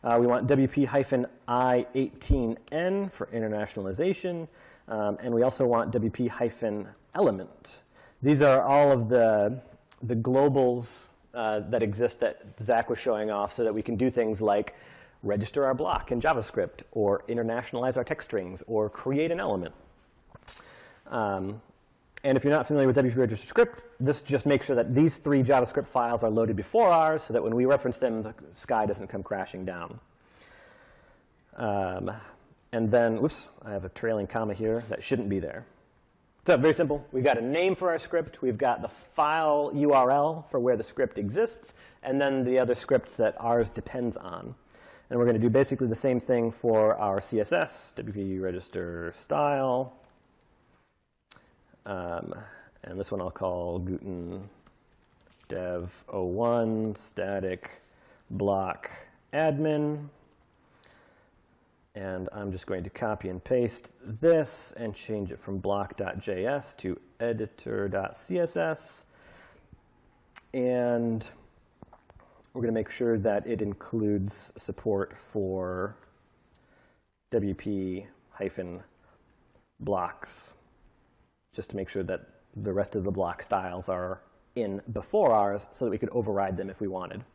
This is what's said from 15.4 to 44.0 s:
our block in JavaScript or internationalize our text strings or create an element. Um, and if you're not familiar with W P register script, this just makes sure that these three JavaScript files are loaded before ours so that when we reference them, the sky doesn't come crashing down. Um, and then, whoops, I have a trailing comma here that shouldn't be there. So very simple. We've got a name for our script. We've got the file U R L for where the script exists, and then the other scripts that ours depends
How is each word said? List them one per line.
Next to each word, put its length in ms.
our 80
block 380
in 80
JavaScript 640
or 380
internationalize 680
our 60
text 260
strings 380
or 220
create 420
an 80
element. 340
Um, 540
and 140
if 60
you're 100
not 140
familiar 200
with 100
W 160
P 60
register 280
script, 360
this 220
just 240
makes 200
sure 100
that 180
these 240
three 240
JavaScript 460
files 360
are 60
loaded 260
before 340
ours 340
so 100
that 80
when 140
we 100
reference 340
them, 240
the 100
sky 340
doesn't 220
come 160
crashing 420
down. 340
Um, 560
and 200
then, 300
whoops, 280
I 60
have 140
a 40
trailing 380
comma 260
here 360
that 120
shouldn't 280
be 100
there. 260
So 120
very 160
simple. 380
We've 120
got 140
a 40
name 340
for 140
our 100
script. 420
We've 160
got 240
the 60
file 880
U 180
R 180
L 380
for 100
where 180
the 60
script 340
exists, 560
and 160
then 240
the 160
other 160
scripts 420
that 220
ours 300
depends 480